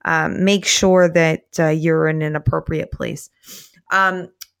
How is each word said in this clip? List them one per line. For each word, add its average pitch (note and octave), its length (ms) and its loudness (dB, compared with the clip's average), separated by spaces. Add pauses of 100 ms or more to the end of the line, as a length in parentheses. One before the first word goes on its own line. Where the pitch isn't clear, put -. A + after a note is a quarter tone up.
um, D#3+ 400 -2
make G3 220 2
sure F#3 440 4
that, D#3+ 340 2 (140)
uh, D#3+ 120 2
you're D#3+ 380 0
in D#3 140 -2
an D3+ 140 -4
appropriate D#3 560 -4
place. - 380 -8 (640)
Um, F#3 380 0 (300)